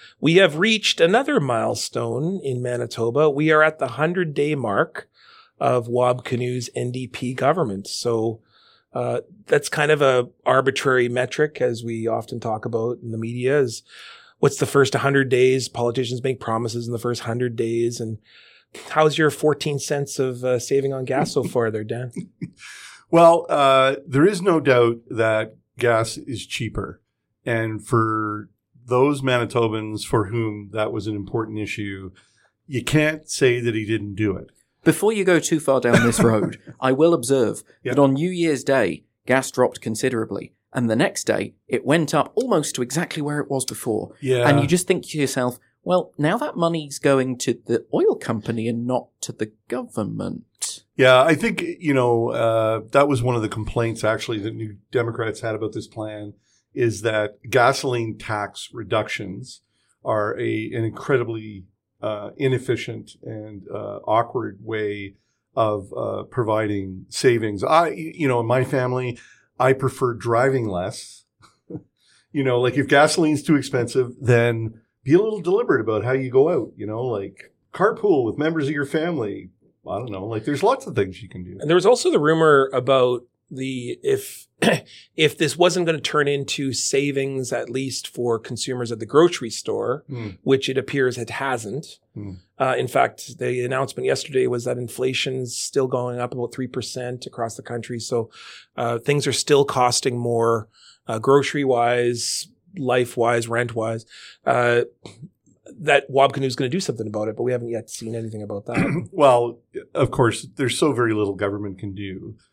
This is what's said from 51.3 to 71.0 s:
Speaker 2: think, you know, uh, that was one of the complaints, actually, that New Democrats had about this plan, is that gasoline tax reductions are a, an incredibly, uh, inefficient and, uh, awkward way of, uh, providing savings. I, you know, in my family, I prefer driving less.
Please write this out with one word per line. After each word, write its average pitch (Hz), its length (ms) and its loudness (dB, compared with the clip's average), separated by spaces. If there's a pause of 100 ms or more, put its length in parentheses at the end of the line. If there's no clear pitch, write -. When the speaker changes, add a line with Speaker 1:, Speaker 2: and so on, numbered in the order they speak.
Speaker 2:
think, 190 300 -2 (160)
you 151 140 0
know, 120 360 2
uh, 113 520 0 (100)
that 143 160 6
was 131 160 0
one 123 120 2
of 117 60 0
the 107 80 -2
complaints, 113 540 -4
actually, 110 360 -2
that 107 140 -8
New 110 220 -10 (160)
Democrats 113 480 -4
had 110 160 -6
about 107 180 -6
this 107 140 -10
plan, 107 460 -12 (420)
is 113 280 0
that 107 340 2 (120)
gasoline 123 680 4
tax 104 560 -6
reductions 107 880 -6 (420)
are 107 340 -2
a, 113 360 -4
an 117 100 -2
incredibly, 113 800 -4 (380)
uh, 104 340 -8
inefficient 120 800 -4 (100)
and, 107 400 -12 (100)
uh, 101 320 -10
awkward 110 560 -2
way 104 540 -6 (400)
of, 107 380 0
uh, 104 300 -6
providing 104 840 -2
savings. 107 560 2
I, 160 280 4
you 160 360 -4
know, 123 140 2
in 113 40 -2
my 123 200 2
family, 127 520 -4 (400)
I 127 140 4
prefer 131 420 0
driving 117 540 0
less. 92 560 -8 (460)